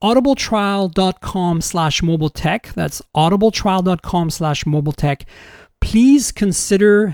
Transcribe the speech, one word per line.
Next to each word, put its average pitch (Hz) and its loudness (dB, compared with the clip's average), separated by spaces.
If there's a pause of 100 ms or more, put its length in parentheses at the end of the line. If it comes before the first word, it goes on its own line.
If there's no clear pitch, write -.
audibletrial 208 0
dot 185 -2
com 175 -2
slash 160 -2
mobile 160 0
tech. - -6
That's 156 -6 (160)
audibletrial 190 0
dot 180 -2
com 170 -2
slash 151 -4
mobile 151 0
tech. 143 -2 (540)
Please 254 4
consider 208 2